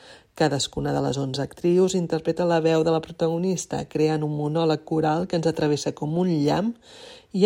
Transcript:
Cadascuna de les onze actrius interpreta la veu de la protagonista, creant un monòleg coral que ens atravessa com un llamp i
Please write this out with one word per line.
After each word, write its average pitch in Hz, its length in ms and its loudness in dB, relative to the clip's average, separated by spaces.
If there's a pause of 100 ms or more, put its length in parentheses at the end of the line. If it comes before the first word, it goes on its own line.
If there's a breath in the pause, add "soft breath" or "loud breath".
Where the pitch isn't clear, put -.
(340 loud breath)
Cadascuna 143 600 -2
de 143 100 0
les 135 160 -2
onze 135 240 -4
actrius 180 500 2
interpreta 165 540 -2
la 165 160 2
veu 160 200 4
de 165 100 2
la 160 100 0
protagonista, 170 800 -2
creant 156 400 0
un 151 80 -2
monòleg 151 560 0
coral 160 400 0
que 180 80 -2
ens 165 140 0
atravessa 147 420 0
com 151 300 -4
un 185 80 2 (160)
llamp 170 240 0 (640 loud breath)
i 190 100 4